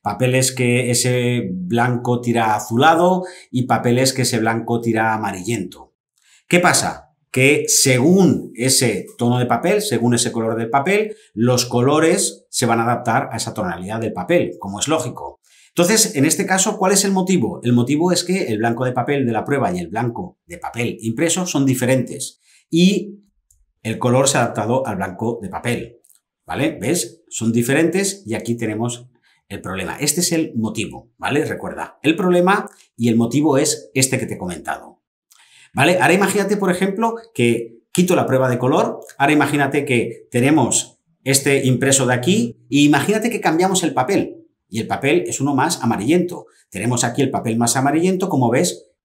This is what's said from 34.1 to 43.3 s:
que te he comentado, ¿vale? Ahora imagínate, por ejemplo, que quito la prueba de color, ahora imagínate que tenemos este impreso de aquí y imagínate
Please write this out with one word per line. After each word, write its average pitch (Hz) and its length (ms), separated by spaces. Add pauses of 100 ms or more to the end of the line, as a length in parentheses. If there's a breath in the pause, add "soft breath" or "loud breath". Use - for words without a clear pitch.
que 113 80
te 101 80
he 90 40
comentado, 80 680 (680 soft breath)
¿vale? 165 260
Ahora 143 120
imagínate, 196 440
por 185 160
ejemplo, 196 420 (180)
que - 600
quito 180 240
la 180 100
prueba 131 220
de 123 100
color, 175 400 (180 loud breath)
ahora 143 160
imagínate 143 520
que 113 480
tenemos - 640 (240)
este 135 420
impreso 131 400
de 123 100
aquí 208 440 (100)
y 143 160
imagínate 196 460